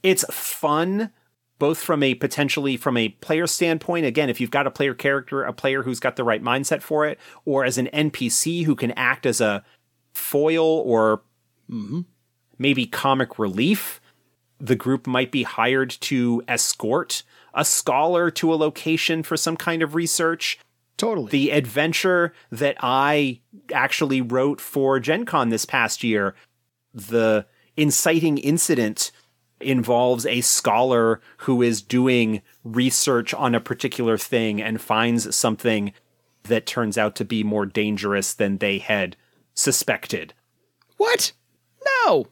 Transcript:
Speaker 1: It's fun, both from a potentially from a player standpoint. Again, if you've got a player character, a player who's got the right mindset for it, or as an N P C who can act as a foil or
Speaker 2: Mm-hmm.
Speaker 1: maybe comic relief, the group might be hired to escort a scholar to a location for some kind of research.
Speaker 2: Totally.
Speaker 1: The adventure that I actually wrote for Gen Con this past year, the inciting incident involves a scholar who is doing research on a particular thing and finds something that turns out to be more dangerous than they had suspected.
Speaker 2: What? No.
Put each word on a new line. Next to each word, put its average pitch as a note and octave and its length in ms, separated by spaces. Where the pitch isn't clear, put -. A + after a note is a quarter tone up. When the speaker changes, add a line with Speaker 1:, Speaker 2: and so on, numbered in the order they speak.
Speaker 1:
It's F#3+ 260
fun, F3+ 800
both D3 200
from D3+ 240
a C3 120
potentially C#3 600
from B2 220
a A2 120
player D#3+ 380
standpoint. E3 580
Again, C3 240
if A#2+ 120
you've A#2 100
got C#3 160
a - 40
player C#3 220
character, C#3 500
a A#2+ 100
player C3+ 300
who's B2 180
got B2+ 160
the B2 80
right A2 180
mindset C3+ 380
for D3+ 260
it, D3 100
or C#3 180
as B2 140
an B2+ 100
N D3+ 240
P B2 180
C E3+ 340
who D3+ 120
can A#2+ 160
act B2 340
as A#2+ 160
a G2+ 220
foil D#3+ 500
or A2 360
Speaker 2:
Mm-hmm. A2+ 300
Speaker 1:
maybe B2+ 280
comic C3+ 520
relief, A2+ 600
the B2+ 200
group B2+ 280
might B2+ 280
be C3 100
hired B2+ 460
to A#2+ 580
escort - 760
a D3 120
scholar E3 680
to E3 220
a - 20
location D#3+ 680
for D#3+ 140
some E3 220
kind E3 260
of D3 100
research. E3 680
Speaker 2:
Totally. F#3+ 340
Speaker 1:
The C#3+ 220
adventure D#3+ 800
that C#3+ 260
I C3+ 640
actually C3+ 480
wrote B2+ 400
for C3+ 400
Gen D#3+ 240
Con C3 240
this A2+ 160
past A#2+ 400
year, G2+ 300
the A2 520
inciting D#3+ 600
incident C3 760
involves B2 680
a B2 140
scholar A#2 800
who B2+ 220
is A2+ 200
doing B2 600
research A#2+ 720
on B2+ 200
a A2+ 60
particular A2+ 580
thing A2 440
and A2 180
finds A2+ 560
something G#2+ 560
that A2+ 220
turns A2+ 320
out G#2+ 200
to A2+ 80
be A2 180
more G#2 220
dangerous G2+ 680
than G2 260
they G2 180
had G2 400
suspected. - 800
Speaker 2:
What? A#4 380
No. E3+ 260